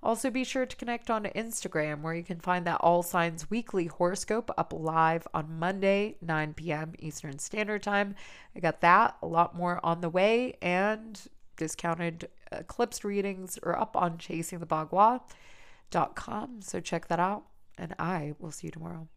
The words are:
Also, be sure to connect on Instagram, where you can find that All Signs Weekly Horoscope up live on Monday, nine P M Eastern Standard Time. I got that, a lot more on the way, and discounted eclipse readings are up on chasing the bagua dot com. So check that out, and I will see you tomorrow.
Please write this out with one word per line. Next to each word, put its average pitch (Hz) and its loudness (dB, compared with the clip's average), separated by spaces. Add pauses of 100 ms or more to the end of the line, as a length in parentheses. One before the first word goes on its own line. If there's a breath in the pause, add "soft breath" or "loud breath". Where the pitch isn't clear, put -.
Also, 226 0
be 254 0
sure 254 0
to 254 -12
connect 240 -6
on 220 0
Instagram, 175 -4
where 160 -4
you 170 -6
can 170 -8
find 180 0
that 170 0
All 175 6
Signs 170 0
Weekly 202 0
Horoscope 202 0
up - 0
live 160 2
on 160 -4
Monday, 196 2
nine 156 -2
P 160 -6
M 156 -4
Eastern 147 -10
Standard 214 -2
Time. 202 2 (400 loud breath)
I - -10
got 165 0
that, 190 8
a 165 -4
lot 165 2
more 175 -2
on 170 2
the 175 -2
way, 220 4
and 208 0 (360)
discounted 165 -4 (220)
eclipse - -4
readings 196 -4
are 170 0
up - 0
on 170 0
chasing 165 -6
the 170 -8
bagua 190 4 (680 loud breath)
dot - 0
com. 233 -8
So 190 -6
check 170 -4
that 165 0
out, 190 0 (320)
and 160 -10
I 156 -2
will 165 -10
see - -12
you 156 -8
tomorrow. 165 -12